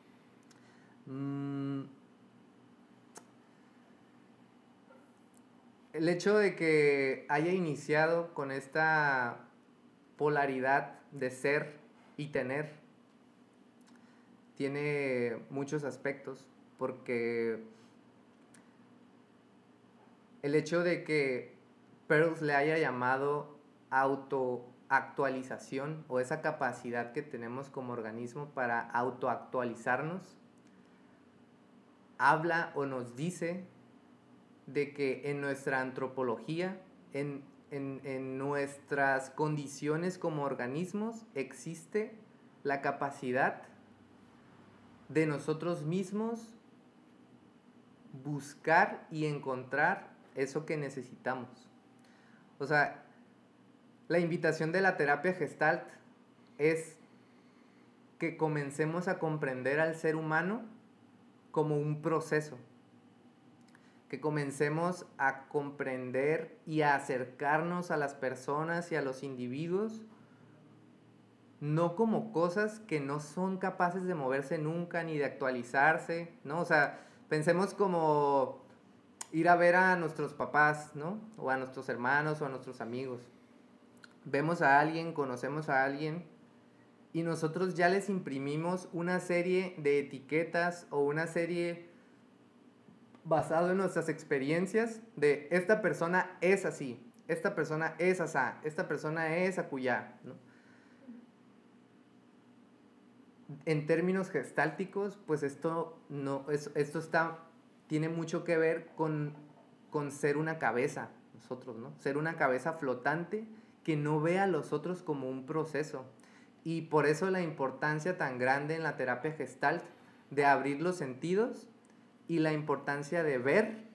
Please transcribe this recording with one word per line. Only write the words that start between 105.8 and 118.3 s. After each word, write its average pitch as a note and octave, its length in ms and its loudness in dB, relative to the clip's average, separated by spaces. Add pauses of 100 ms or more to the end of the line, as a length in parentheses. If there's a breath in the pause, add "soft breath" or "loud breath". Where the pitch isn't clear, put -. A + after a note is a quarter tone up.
no, C#3 420 -4
es-, D3 240 -2
esto D3 240 0
está, E3 400 2 (480)
tiene D#3 200 0
mucho E3 360 -2
que E3+ 140 4
ver D#3+ 380 2
con, D3+ 380 0 (560)
con C#3+ 220 -2
ser C#3+ 260 0
una D#3+ 220 -2
cabeza, B2 500 0 (240)
nosotros, A#2 440 -12
¿no? C3 200 -12
Ser C#3+ 200 -2
una E3 200 -2
cabeza D3 360 2
flotante D#3+ 760 -2 (360 loud breath)
que D#3 120 0
no D3+ 260 0
ve E3+ 160 2
a G3 80 4
los D#3 260 0
otros E3+ 300 -4
como C3+ 280 -4
un C3 180 -8
proceso. D3+ 580 -4 (580 loud breath)
Y E3 200 -4
por D3+ 240 4
eso E3+ 240 2
la F#3 100 0
importancia D3+ 760 -2
tan C3+ 200 -4